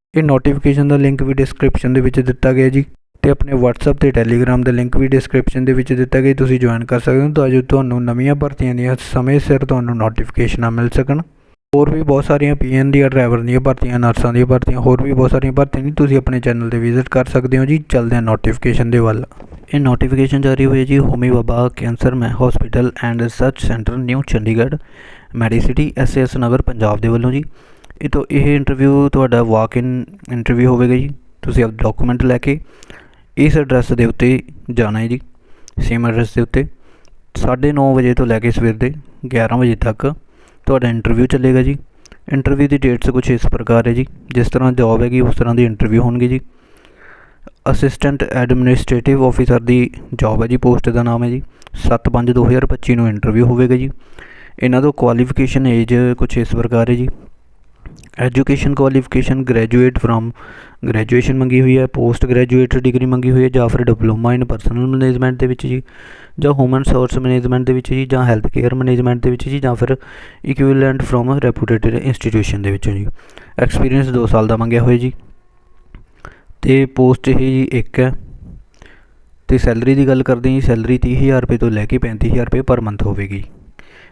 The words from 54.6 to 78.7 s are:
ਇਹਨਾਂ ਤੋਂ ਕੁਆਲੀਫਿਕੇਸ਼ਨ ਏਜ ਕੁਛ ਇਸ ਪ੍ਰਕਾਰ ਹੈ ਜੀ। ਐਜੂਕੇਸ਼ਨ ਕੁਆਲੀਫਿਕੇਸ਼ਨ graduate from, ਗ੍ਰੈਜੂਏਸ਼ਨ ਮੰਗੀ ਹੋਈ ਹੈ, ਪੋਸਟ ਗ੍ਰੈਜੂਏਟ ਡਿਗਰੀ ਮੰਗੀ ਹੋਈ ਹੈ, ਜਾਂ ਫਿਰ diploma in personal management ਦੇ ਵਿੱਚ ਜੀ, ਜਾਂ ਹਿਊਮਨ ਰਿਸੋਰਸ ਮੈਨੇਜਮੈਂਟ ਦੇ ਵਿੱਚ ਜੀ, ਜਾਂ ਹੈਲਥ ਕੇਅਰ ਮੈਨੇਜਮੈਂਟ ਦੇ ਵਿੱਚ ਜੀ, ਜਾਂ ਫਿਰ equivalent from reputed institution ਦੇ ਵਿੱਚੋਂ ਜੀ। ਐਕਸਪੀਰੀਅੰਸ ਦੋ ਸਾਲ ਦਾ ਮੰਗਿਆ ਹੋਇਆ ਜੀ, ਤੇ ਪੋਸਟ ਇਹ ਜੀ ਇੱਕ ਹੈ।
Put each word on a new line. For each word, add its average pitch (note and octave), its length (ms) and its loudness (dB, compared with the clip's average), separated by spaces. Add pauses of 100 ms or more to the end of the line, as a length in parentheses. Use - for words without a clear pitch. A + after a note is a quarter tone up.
ਇਹਨਾਂ B2+ 200 2
ਤੋਂ C#3+ 100 2
ਕੁਆਲੀਫਿਕੇਸ਼ਨ B2+ 760 0
ਏਜ A#2 280 2 (240)
ਕੁਛ B2 200 0
ਇਸ A#2 100 -2
ਪ੍ਰਕਾਰ A#2 420 0
ਹੈ A#2+ 40 4
ਜੀ। B2 140 -2 (1080)
ਐਜੂਕੇਸ਼ਨ C3 560 0
ਕੁਆਲੀਫਿਕੇਸ਼ਨ C3 800 0
graduate A#2+ 540 2
from, A#2 240 -2 (580)
ਗ੍ਰੈਜੂਏਸ਼ਨ A#2+ 500 0
ਮੰਗੀ B2+ 220 2
ਹੋਈ B2+ 180 4
ਹੈ, C3 80 2
ਪੋਸਟ A#2+ 400 -2
ਗ੍ਰੈਜੂਏਟ B2 500 2
ਡਿਗਰੀ B2+ 300 0
ਮੰਗੀ B2+ 240 0
ਹੋਈ B2+ 140 4
ਹੈ, C3 40 2
ਜਾਂ B2 200 2
ਫਿਰ B2 220 0
diploma A2+ 460 0
in B2+ 60 -2
personal A#2+ 440 -2
management C3 500 0
ਦੇ B2+ 100 -2
ਵਿੱਚ B2+ 200 -6
ਜੀ, B2+ 160 -4 (560)
ਜਾਂ C#3+ 140 2
ਹਿਊਮਨ C3 260 2
ਰਿਸੋਰਸ B2+ 400 0
ਮੈਨੇਜਮੈਂਟ B2+ 480 0
ਦੇ C3 60 0
ਵਿੱਚ B2+ 200 -2
ਜੀ, C3 140 -2
ਜਾਂ B2+ 180 0
ਹੈਲਥ A2+ 220 0
ਕੇਅਰ B2 280 0
ਮੈਨੇਜਮੈਂਟ B2 480 0
ਦੇ B2+ 80 2
ਵਿੱਚ B2 180 -4
ਜੀ, C#3 100 -4
ਜਾਂ C3 160 -2
ਫਿਰ B2 220 -2 (540)
equivalent C3+ 540 0
from B2+ 280 0 (160)
reputed A2+ 440 0 (160)
institution G#2+ 540 -2
ਦੇ G2 80 -2
ਵਿੱਚੋਂ G2 220 -2
ਜੀ। G2 140 -4 (520)
ਐਕਸਪੀਰੀਅੰਸ C3+ 500 0
ਦੋ B2 180 0
ਸਾਲ A2 200 2
ਦਾ A2 100 0
ਮੰਗਿਆ A#2 260 0
ਹੋਇਆ B2 140 4
ਜੀ, B2+ 160 -2 (1500)
ਤੇ C3+ 240 2
ਪੋਸਟ B2+ 420 0
ਇਹ C3 80 2
ਜੀ C3 360 0
ਇੱਕ B2 280 -4
ਹੈ। B2+ 120 0 (1400)